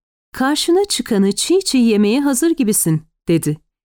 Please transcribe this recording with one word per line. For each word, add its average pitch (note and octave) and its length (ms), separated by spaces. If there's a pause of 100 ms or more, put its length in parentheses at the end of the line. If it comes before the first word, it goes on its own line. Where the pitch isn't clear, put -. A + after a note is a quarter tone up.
(340)
"Karşına D4+ 520
çıkanı G3 460
çiğ F4 280
çiğ D#4+ 180
yemeye A3+ 440
hazır C#4+ 300
gibisin," G3+ 500 (260)
dedi. D#3 300 (420)